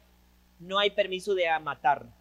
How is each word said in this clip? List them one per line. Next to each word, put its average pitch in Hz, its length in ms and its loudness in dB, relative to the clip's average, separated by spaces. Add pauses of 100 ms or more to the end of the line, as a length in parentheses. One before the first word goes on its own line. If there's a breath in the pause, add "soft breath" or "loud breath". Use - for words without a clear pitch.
(600)
no 185 200 -2
hay 208 100 4
permiso 190 460 -2
de 180 120 2
a 160 120 0
matarlo 147 600 0